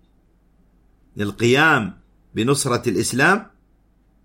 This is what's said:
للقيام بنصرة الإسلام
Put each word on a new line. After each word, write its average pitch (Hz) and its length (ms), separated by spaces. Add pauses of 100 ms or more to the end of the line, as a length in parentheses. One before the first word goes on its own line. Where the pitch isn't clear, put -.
(1160)
للقيام 120 840 (360)
بنصرة 123 540
الإسلام 156 640 (720)